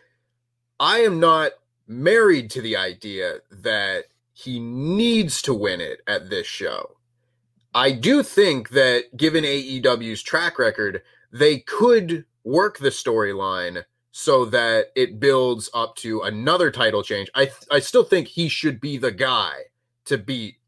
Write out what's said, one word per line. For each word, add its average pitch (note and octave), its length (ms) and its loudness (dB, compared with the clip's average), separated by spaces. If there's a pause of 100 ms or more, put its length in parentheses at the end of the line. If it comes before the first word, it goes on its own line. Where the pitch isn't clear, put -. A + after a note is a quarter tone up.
(800)
I F#3 200 2
am G3+ 200 2
not D#3+ 320 4 (360)
married D3+ 640 4
to C3 100 -8
the A2 140 -4
idea F#2 640 -6 (120)
that G2 540 -4 (280)
he B2 260 -10
needs E3+ 840 -2
to C#3 120 -2
win F#2+ 280 -4
it C#2 260 -10
at F#2+ 220 -4
this F#2 180 -6
show. A1 500 -10 (760)
I C3 180 4
do F#3 320 2
think D3+ 460 2
that B2+ 480 2
given D#3 260 2
A C#3+ 140 -2
E C3 220 -8
W's A#2 440 0
track E3+ 340 -2
record, G#2 460 -2 (280)
they C#3+ 280 2
could G3 640 2 (180)
work F3 360 0
the C#3 100 0
storyline G2 960 -2 (280)
so C3 340 2
that A2+ 500 2
it B2 240 0
builds B2+ 540 2
up A#2 240 -4
to A2 240 -6
another B2+ 500 0
title A2 320 0
change. G2 320 -8
I C3+ 100 2
th-, - 240 -8
I D3 100 4
still A#3+ 240 4
think E3+ 240 0
he E3 220 -4
should C#3 320 -4
be C#3+ 160 -6
the A#2+ 140 -2
guy G#2 420 -2 (520)
to C3+ 120 -2
beat A2 380 -10 (120)